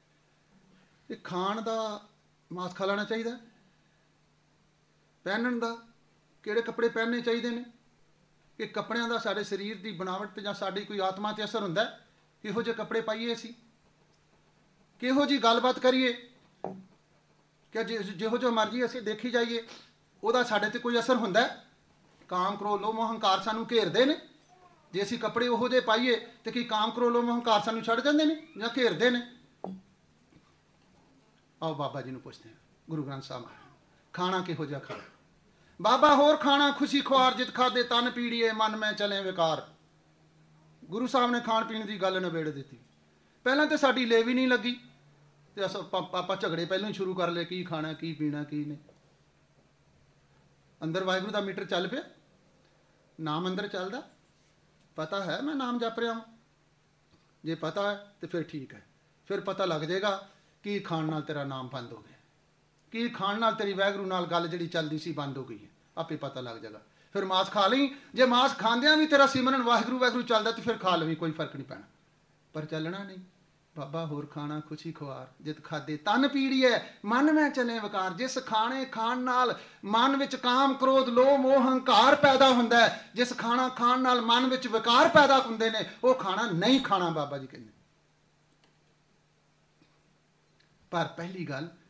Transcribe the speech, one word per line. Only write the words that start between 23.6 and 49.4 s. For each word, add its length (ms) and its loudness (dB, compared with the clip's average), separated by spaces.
ਘੇਰਦੇ 320 2
ਨੇ। 160 0
ਜੇ 100 -2
ਅਸੀਂ 160 -4
ਕੱਪੜੇ 300 -2
ਉਹੋ 200 0
ਜਿਹੇ 120 2
ਪਾਈਏ 460 0
ਤੇ 80 -8
ਕੀ 120 -4
ਕਾਮ, 260 -2
ਕ੍ਰੋਧ, 220 0
ਲੋਭ, 120 2
ਮੋਹ, 100 0
ਹੰਕਾਰ 260 2
ਸਾਨੂੰ 220 -4
ਛੱਡ 180 0
ਜਾਂਦੇ 240 4
ਨੇ 240 0
ਜਾਂ 180 -6
ਘੇਰਦੇ 340 2
ਨੇ? 120 -2
ਆਓ 120 -4
ਬਾਬਾ 280 -6
ਜੀ 80 -12
ਨੂੰ 100 -12
ਪੁੱਛਦੇ 280 -20
ਹਾਂ, 80 -20
ਗੁਰੂ 140 -6
ਗ੍ਰੰਥ 180 -10
ਸਾਹਿਬ 200 -12
ਮਹਾਰਾਜ, 300 -20
ਖਾਣਾ 280 -2
ਕਿਹੋ 260 -6
ਜਿਹਾ 120 -8
ਖਾਣਾ? 240 -14
"ਬਾਬਾ 320 6
ਹੋਰ 220 6
ਖਾਣਾ 340 2
ਖੁਸ਼ੀ 300 -2
ਖੁਆਰ, 340 4
ਜਿਤ 200 -4
ਖਾਧੇ 280 2
ਤਨ 280 0
ਪੀੜੀਏ, 420 -2
ਮਨ 240 -2
ਮੈਂ 160 -2
ਚਲੇ 300 -2
ਵਿਕਾਰ।" 460 -2
ਗੁਰੂ 220 -6
ਸਾਹਿਬ 240 2
ਨੇ 100 0
ਖਾਣ 240 0
ਪੀਣ 220 -8
ਦੀ 160 -8
ਗੱਲ 200 0
ਨਿਬੇੜ 260 -4
ਦਿੱਤੀ। 300 -12
ਪਹਿਲਾਂ 220 2
ਤੇ 100 0
ਸਾਡੀ 300 2
ਲੇਵੀ 280 4
ਨਹੀਂ 140 2
ਲੱਗੀ 320 -2
ਤੇ 120 -4
ਅਸਾਂ 160 -6
ਪਾ-, 360 -6
ਆਪਾਂ 180 -4
ਝਗੜੇ 280 -2
ਪਹਿਲਾਂ 240 -2
ਹੀ 60 -6
ਸ਼ੁਰੂ 200 -4
ਕਰ 160 0
ਲਏ, 140 -4
ਕੀ 200 -6
ਖਾਣਾ, 280 -6
ਕੀ 200 -8
ਪੀਣਾ, 320 -4
ਕੀ 200 -6
ਨਹੀਂ। 140 -10